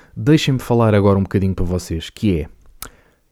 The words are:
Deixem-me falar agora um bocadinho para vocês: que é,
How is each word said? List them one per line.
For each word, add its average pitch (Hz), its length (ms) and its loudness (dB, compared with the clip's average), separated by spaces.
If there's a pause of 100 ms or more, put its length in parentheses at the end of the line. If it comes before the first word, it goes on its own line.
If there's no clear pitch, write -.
(160)
Deixem-me 131 440 2
falar 117 340 2
agora 101 240 4
um 98 60 0
bocadinho 95 320 -2
para 95 80 -2
vocês: 87 460 -6
que 90 320 -2
é, - 80 -10 (840)